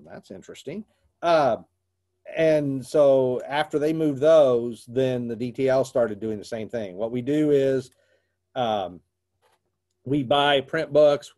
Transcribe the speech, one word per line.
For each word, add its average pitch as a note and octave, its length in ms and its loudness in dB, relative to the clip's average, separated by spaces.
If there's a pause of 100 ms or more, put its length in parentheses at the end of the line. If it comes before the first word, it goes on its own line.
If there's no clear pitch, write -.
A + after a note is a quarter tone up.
that's F#2 260 -20
interesting." F3+ 540 -16 (360)
Uh, D3 360 2 (800)
and D3 480 0
so C3+ 640 2
after D3+ 320 -4
they D3+ 120 0
moved D#3 300 -2
those, B2+ 640 4
then B2 400 -2
the A#2 80 -8
D A#2+ 160 -8
T C3+ 160 -2
L C3 160 2
started A2+ 360 -2
doing A2 180 -6
the F#2+ 80 -16
same A2 240 -10
thing. G2+ 260 -10
What A2+ 160 -6
we B2 120 -6
do D3+ 260 0
is, C3+ 400 0 (640)
um, G#2 480 -4 (1040)
we C#3+ 160 -2
buy C#3+ 400 2
print D3 320 -6
books, D3 440 4